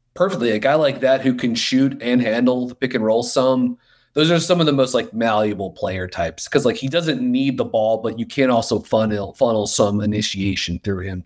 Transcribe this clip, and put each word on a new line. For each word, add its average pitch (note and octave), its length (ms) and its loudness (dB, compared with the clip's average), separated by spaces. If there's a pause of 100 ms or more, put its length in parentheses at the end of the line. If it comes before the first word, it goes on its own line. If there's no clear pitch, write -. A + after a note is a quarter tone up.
(140)
perfectly. A#2+ 380 0
A G#2+ 80 0
guy C#3 160 2
like C#3+ 240 0
that C3 220 2
who C3 120 2
can A#2+ 220 -2
shoot C3 480 0
and B2 180 2
handle B2 460 2
the B2 80 -12
pick B2+ 180 -4
and A2 100 0
roll A2+ 200 2
some, B2+ 560 0 (340)
those D#3 160 2
are E3+ 100 4
some F3+ 200 2
of D#3+ 80 2
the D3 60 4
most, C3 200 2
like, A#2 180 -2
malleable G#2+ 600 0
player F#2 360 -6
types. - 400 -8
'Cause, - 180 2
like, A2+ 100 2
he C3+ 120 -6
doesn't D#3 320 -2
need B2+ 380 0
the A#2+ 80 -2
ball, A2 320 0
but A2+ 220 -6
you A2+ 80 -6
can C3 240 2
also A2+ 260 2
funnel, G#2+ 560 -2
funnel A2+ 320 0
some G#2 360 2
initiation G2 840 -2
through G2 160 -4
him F#2 260 -8